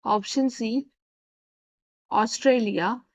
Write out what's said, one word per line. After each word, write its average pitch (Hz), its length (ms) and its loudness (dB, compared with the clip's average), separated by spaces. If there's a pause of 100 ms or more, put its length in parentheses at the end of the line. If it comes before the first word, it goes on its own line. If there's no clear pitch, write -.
(140)
ஆப்ஷன் 262 420 0
சி, 226 140 -4 (1400)
ஆஸ்திரேலியா. 214 800 2 (240)